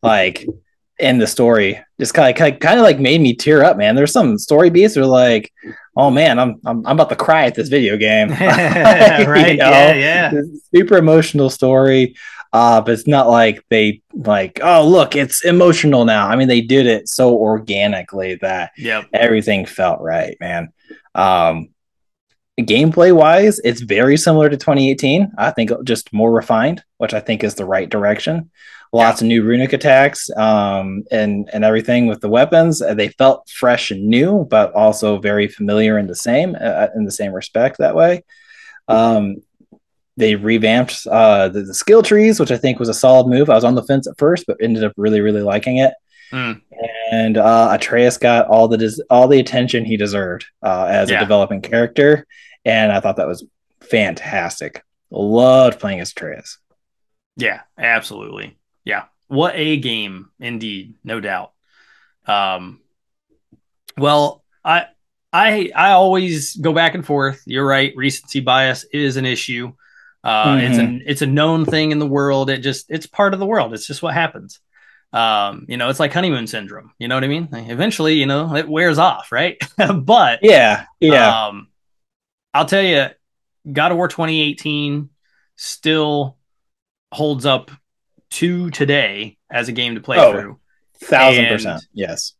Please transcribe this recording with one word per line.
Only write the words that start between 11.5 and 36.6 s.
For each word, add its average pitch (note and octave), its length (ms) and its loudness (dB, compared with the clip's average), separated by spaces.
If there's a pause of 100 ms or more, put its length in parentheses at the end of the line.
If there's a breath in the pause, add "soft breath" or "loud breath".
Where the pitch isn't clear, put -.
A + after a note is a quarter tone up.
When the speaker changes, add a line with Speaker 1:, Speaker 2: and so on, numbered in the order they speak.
Speaker 1:
story, C3 640 2 (380 loud breath)
uh, A2+ 300 4
but A#2 100 -2
it's A2 160 -2
not C3+ 200 4
like A#2 420 2
they, G#2+ 320 0 (100)
like, G#2 500 -4
"Oh, D#3 240 4
look, E3 300 4
it's C#3 280 -4
emotional E3+ 600 4
now." G#2+ 240 2
I A2+ 80 0
mean, C3 100 2
they B2 140 2
did B2+ 260 2
it A2 220 0
so B2 260 2
organically G2+ 1000 -4
that F#2 400 -6
Speaker 2:
Yep. A2+ 360 -8
Speaker 1:
everything A2 520 0
felt F2 360 -4
right, E2 380 -6
man. E2+ 300 -10 (460 loud breath)
Um, E2+ 560 0 (920)
gameplay-wise, E3 1040 4
it's A#2+ 160 -2
very A#2+ 380 2
similar D#3 320 2
to C#3+ 60 -4
twenty C3+ 340 0
eighteen. D3 460 0
I A2 140 -2
think A2+ 220 -4 (120)
just A#2 280 -6
more A2+ 180 2
refined, A#2 540 -2 (140)
which A2+ 160 -4
I G#2+ 60 -4
think A2 220 -6
is G#2 120 -4
the G2 100 -8
right F#2 240 -4
direction. G#2+ 600 -4 (440 loud breath)
Lots A2+ 280 2
Speaker 2:
Yeah. - 20 -2
Speaker 1:
of A2+ 40 0
new A#2 140 2
runic A#2+ 300 0
attacks, C#3 640 2
um, G2+ 760 -2
and, G#2 440 -2
and G#2+ 100 -2
everything A2+ 420 0
with G#2+ 140 -4
the G#2+ 80 -6
weapons. D#3 540 2
Uh, G#2+ 100 -2
they G#2 160 -2
felt - 400 0
fresh - 420 -2
and G2+ 160 -6
new, D#3 440 0
but G#2 240 2
also G#2+ 440 0
very G2+ 300 -2
familiar G#2+ 480 -2
in G#2 100 -2
the F2 80 -10
same, D3+ 460 -2